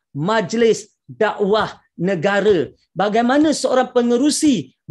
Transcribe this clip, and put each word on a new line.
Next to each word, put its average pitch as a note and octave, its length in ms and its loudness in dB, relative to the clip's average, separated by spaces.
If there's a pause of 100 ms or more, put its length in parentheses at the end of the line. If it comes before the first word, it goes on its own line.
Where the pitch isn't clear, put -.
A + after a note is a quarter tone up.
(120)
Majlis A3 800 0 (160)
Dakwah G#3 720 -2 (160)
Negara. F#3+ 800 0 (160)
Bagaimana A#3+ 640 0
seorang B3+ 400 -2
pengerusi A#3+ 800 0 (160)